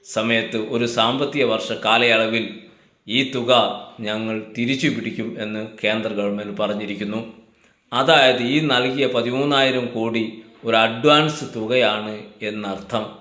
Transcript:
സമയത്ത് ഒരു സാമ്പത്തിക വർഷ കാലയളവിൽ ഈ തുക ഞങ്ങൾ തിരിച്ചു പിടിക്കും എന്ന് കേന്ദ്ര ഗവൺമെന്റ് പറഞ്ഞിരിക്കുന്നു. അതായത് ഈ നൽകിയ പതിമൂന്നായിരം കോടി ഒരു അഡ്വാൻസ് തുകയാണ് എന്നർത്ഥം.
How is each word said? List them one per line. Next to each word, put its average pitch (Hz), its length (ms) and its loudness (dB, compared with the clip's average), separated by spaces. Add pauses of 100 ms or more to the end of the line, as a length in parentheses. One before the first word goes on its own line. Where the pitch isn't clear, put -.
സമയത്ത് 113 540 -2 (100)
ഒരു 120 180 0
സാമ്പത്തിക 127 580 0
വർഷ 110 340 -2
കാലയളവിൽ 113 640 2 (640)
ഈ 110 120 0 (120)
തുക 120 200 0 (480)
ഞങ്ങൾ 110 360 -4 (140)
തിരിച്ചു 131 380 -2
പിടിക്കും 113 400 -4 (120)
എന്ന് 107 220 -6 (160)
കേന്ദ്ര 110 320 0
ഗവൺമെന്റ് 101 460 -4
പറഞ്ഞിരിക്കുന്നു. 101 640 -4 (720)
അതായത് 143 540 6
ഈ 131 100 0 (100)
നൽകിയ 131 420 2
പതിമൂന്നായിരം 127 800 0
കോടി 113 360 -2 (400)
ഒരു 113 140 2
അഡ്വാൻസ് 147 720 4
തുകയാണ് 107 640 0 (280)
എന്നർത്ഥം. 107 640 -6 (160)